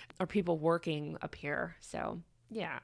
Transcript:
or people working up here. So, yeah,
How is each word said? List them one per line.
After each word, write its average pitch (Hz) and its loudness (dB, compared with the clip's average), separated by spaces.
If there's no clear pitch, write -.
or 185 2
people 175 4
working 156 2
up - -4
here. 147 -2
So, - -4
yeah, 165 -4